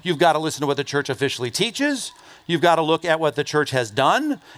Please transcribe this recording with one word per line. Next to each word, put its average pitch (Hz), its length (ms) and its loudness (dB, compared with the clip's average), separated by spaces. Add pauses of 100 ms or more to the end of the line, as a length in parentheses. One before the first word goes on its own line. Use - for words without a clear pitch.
You've 170 160 -4
got 165 160 6
to 151 60 2
listen 156 220 -4
to 147 60 -4
what 139 100 0
the 139 60 -2
church 143 260 -4
officially 123 420 -4
teaches, 247 600 -4 (360)
you've 170 140 0
gotta 165 200 4
look 160 240 0
at 160 140 2
what 151 160 0
the 151 80 -2
church 151 280 0
has 123 200 -2
done, 196 500 0 (160)